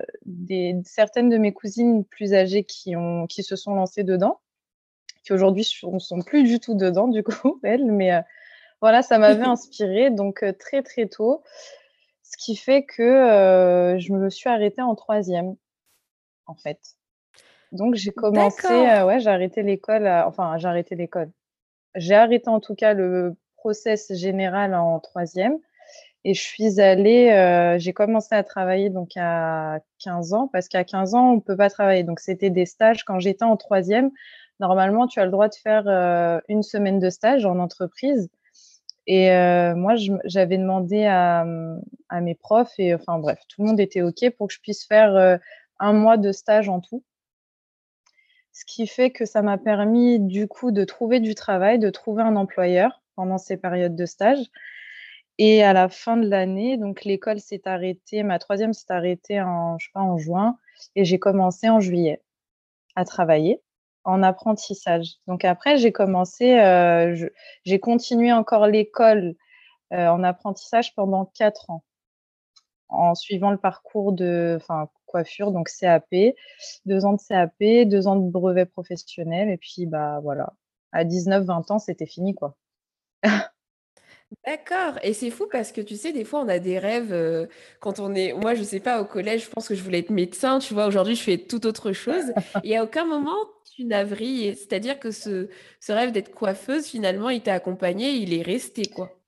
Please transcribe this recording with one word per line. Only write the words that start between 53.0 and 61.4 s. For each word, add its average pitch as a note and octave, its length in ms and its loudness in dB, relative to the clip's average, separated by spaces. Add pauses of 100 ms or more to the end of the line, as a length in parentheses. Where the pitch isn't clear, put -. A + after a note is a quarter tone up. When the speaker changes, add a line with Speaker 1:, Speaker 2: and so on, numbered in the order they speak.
Speaker 1:
pendant F#3 220 -6
ces F#3 220 -8
périodes F3+ 360 -4
de F3 120 -6
stage. A#3 320 0 (960)
Et G#3+ 260 6
à G3 120 6
la F#3 160 4
fin A#3 260 -4
de A3+ 100 2
l'année, G3 520 -2
donc G3+ 260 -8
l'école G#3 340 -4
s'est G3+ 280 -14
arrêtée, F#3 560 -6
ma F#3+ 160 -2
troisième G#3+ 340 -4
s'est - 180 -12
arrêtée F3+ 520 -4
en, E3+ 360 -4
je - 60 -12
sais - 80 -20
pas, F#3+ 80 -8
en F#3 160 0
juin, F3+ 400 -2 (380)
et G3 100 2
j'ai F3+ 140 2
commencé F#3+ 500 0